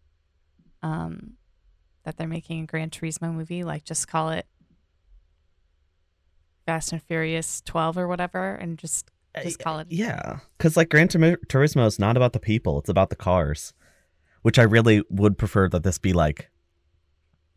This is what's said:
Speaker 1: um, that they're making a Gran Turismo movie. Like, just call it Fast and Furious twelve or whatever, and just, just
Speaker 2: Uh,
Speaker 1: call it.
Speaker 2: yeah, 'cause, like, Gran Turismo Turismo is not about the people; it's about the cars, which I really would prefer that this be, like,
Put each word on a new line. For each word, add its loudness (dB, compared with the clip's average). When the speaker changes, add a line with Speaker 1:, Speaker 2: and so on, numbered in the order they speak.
Speaker 1:
um, -10
that -12
they're -8
making -10
a -10
Gran -8
Turismo -8
movie. -8
Like, -8
just -8
call -2
it -6
Fast -4
and -6
Furious -4
twelve -4
or -2
whatever, -6
and -10
just, -10
just -8
Speaker 2:
Uh, -10
Speaker 1:
call -6
it. -14
Speaker 2:
yeah, -6
'cause, 2
like, 4
Gran 6
Turismo 4
Turismo 4
is 2
not 2
about 4
the 0
people; 0
it's -4
about 2
the -8
cars, -2
which 0
I 10
really 6
would 2
prefer 2
that -2
this -2
be, 0
like, 0